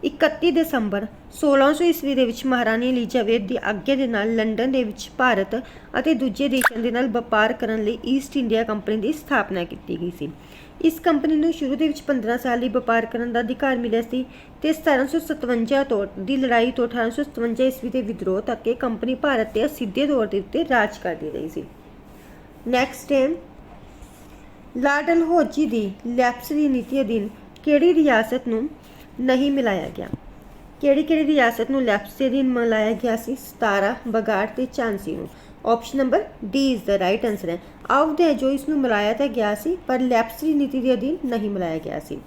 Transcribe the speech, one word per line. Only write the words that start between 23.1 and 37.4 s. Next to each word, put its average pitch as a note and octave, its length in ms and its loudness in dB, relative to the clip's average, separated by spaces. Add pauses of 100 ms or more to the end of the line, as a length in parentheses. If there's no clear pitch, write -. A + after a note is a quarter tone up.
ਹੈ C4+ 160 4 (1500)
ਲਾਰਡ C#4+ 300 2
ਡਲਹੌਜ਼ੀ E4 600 4
ਦੀ G#3+ 240 0 (160)
ਲੈਪਸ A#3+ 420 0
ਦੀ D4 200 2
ਨੀਤੀ C4 320 0
ਅਧੀਨ A3 280 0 (360)
ਕਿਹੜੀ D4+ 300 6
ਰਿਆਸਤ B3+ 540 2
ਨੂੰ A3+ 200 -2 (520)
ਨਹੀਂ C4 320 2
ਮਿਲਾਇਆ G#3 360 0
ਗਿਆ? - 200 -10 (720)
ਕਿਹੜੀ C#4+ 220 4
ਕਿਹੜੀ D#4 240 2
ਰਿਆਸਤ A#3+ 440 2
ਨੂੰ C4+ 120 2
ਲੈਪਸ G#3 360 0
ਦੇ C4+ 80 2
ਅਧੀਨ C4 220 2
ਮਿਲਾਇਆ A3+ 440 2
ਗਿਆ A3+ 240 0
ਸੀ? A#3 200 -6
ਸਤਾਰਾ, G#3 600 0 (120)
ਬਗਾੜ G#3+ 400 0
ਤੇ B3+ 240 -4
ਝਾਂਸੀ G#3 400 -4
ਨੂੰ। - 160 -8 (440)
Option A#3 280 -2
number C4 180 2 (260)
D G#3 160 -2 (120)
is A3 80 -2
the G3+ 200 0
right G3 300 2
answer G3 180 -4